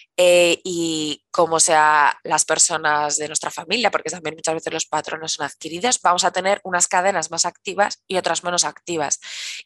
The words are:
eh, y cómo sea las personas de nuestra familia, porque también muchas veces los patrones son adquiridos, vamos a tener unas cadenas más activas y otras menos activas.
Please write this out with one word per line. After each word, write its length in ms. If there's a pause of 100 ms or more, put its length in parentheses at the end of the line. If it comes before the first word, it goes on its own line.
(160)
eh, 480
y 680
cómo 280
sea 640
las 220
personas 720
de 100
nuestra 220
familia, 400
porque 220
también 240
muchas 180
veces 180
los 140
patrones 480
son 120
adquiridos, 560
vamos 220
a 80
tener 320
unas 240
cadenas 440
más 140
activas 640
y 100
otras 260
menos 200
activas. 560 (460)